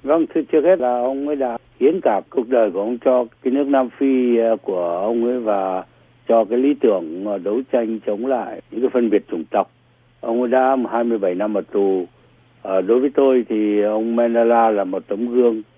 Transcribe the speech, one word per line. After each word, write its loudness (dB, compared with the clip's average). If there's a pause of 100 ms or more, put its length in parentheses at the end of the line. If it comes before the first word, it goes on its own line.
Vâng, 2
thưa, 0 (120)
trước 4
hết 4
là 0
ông -4
ấy -4
đã -4 (220)
hiến 2
cả 0 (100)
cuộc -4
đời 2
của -4
ông -4
cho 2 (180)
cái -2
nước 0
Nam 0 (120)
Phi, 2
ờ, 2
của -2
ông -2
ấy -2
và -2 (440)
cho 4
cái 0
lý 2 (120)
tưởng, 0
ờ, -4
đấu -2 (120)
tranh -2
chống -4
lại -6
những -8
cái 0
phân 0
biệt 2
chủng -6
tộc. -2 (500)
Ông -2
ấy -2
đã 2 (160)
hai 0
mươi -2
bảy 0
năm -4
ở -2 (100)
tù. 0 (540)
Ờ, -2
đối 2
với 0
tôi 4
thì 0
ông -2
Mandela 4
là 0
một -6
tấm -6
gương. 2 (160)